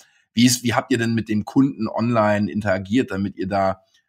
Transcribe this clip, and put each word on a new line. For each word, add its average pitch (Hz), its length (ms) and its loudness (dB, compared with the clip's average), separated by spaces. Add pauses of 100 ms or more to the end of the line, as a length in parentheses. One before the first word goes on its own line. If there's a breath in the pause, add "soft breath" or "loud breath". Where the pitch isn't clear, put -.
(320 soft breath)
Wie 117 140 4
ist, 123 180 2
wie 113 80 0
habt 123 200 -2
ihr 117 60 2
denn 117 160 -2
mit 110 140 -2
dem 104 160 0
Kunden 135 440 0
online 107 640 0
interagiert, 101 600 -2
damit 98 260 -4
ihr 92 120 -6
da 95 340 -2 (260)